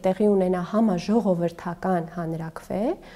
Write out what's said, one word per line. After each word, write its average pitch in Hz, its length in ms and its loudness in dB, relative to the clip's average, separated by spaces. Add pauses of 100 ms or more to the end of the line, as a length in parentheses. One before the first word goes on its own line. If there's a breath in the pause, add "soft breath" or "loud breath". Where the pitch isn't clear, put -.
տեղի 190 240 2
ունենա 185 420 2
համաժողովրդական 185 1300 0 (100)
հանրաքվե, 165 680 -6 (340 loud breath)